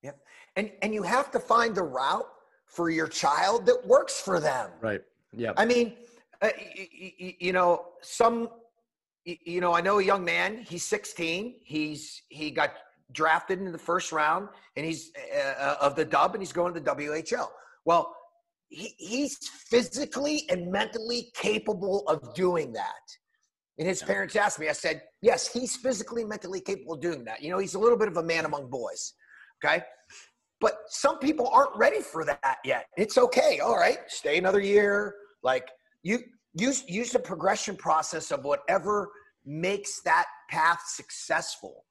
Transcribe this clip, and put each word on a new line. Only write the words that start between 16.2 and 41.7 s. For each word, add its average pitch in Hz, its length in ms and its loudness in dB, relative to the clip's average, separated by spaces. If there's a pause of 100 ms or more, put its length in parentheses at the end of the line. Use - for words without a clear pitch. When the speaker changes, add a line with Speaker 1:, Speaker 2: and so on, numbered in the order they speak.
Speaker 1:
and 208 80 -6
he's 180 120 -10
going 175 200 0
to 165 60 -6
the 143 60 -6
W 147 280 -2
H 160 200 -6
L. 240 200 -4 (320)
Well, 165 280 4 (560)
he, 175 280 -14
he's 254 400 -4 (320)
physically 277 800 0
and 180 220 -2
mentally 226 640 -4
capable 202 720 -2
of 156 260 -2
doing 170 400 0
that. 98 320 -8 (720)
And 160 80 -2
his 180 140 -2
Speaker 2:
Yeah. - 60 -10
Speaker 1:
parents 196 280 -2
asked 208 240 2
me, 156 100 -2
I 151 40 0
said, 156 280 -4 (200)
"Yes, - 300 2
he's 247 240 -4
physically, 233 500 -4
mentally 196 360 -8
capable 165 320 -6
of 147 80 -10
doing 156 240 -4
that." 110 160 -10
You 151 100 -8
know, 180 60 -2
he's 196 160 -4
a 180 60 -4
little 233 180 6
bit 214 100 2
of 170 100 -4
a 165 60 -2
man 165 220 0
among 143 240 -4
boys, 117 440 -8 (500)
okay? 156 200 2 (760)
But 220 180 2 (100)
some - 300 0
people 269 300 0
aren't - 280 6
ready 269 260 4
for - 220 -6
that 139 400 0
yet. 127 220 0 (120)
It's 208 200 2
okay. 247 420 4
All 226 180 2
right, 185 300 4
stay 147 300 -2
another 190 220 4
year. 202 560 4 (260)
Like, 127 300 0 (320)
you 214 160 0 (340)
use, 254 340 0
use 220 240 -6
the 247 80 4
progression 190 560 -2
process 160 540 -2
of 143 140 -2
whatever 175 640 0 (340)
makes 175 580 -4
that 165 260 4 (220)
path 165 360 2
successful. - 1040 -6